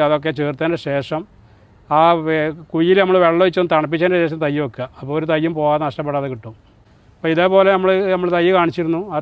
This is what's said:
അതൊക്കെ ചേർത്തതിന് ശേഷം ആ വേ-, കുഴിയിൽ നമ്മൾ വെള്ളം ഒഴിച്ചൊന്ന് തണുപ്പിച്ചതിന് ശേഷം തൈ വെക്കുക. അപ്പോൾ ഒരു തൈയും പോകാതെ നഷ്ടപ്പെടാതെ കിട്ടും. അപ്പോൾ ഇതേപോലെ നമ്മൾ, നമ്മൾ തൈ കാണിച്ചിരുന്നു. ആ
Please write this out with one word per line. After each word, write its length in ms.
അതൊക്കെ 340
ചേർത്തതിന് 380
ശേഷം 360
ആ 40
വേ-, 260
കുഴിയിൽ 300
നമ്മൾ 220
വെള്ളം 200
ഒഴിച്ചൊന്ന് 300
തണുപ്പിച്ചതിന് 480
ശേഷം 220
തൈ 80
വെക്കുക. 220
അപ്പോൾ 180
ഒരു 160
തൈയും 260
പോകാതെ 280
നഷ്ടപ്പെടാതെ 460
കിട്ടും. 220
അപ്പോൾ 180
ഇതേപോലെ 400
നമ്മൾ, 160
നമ്മൾ 240
തൈ 80
കാണിച്ചിരുന്നു. 420
ആ 60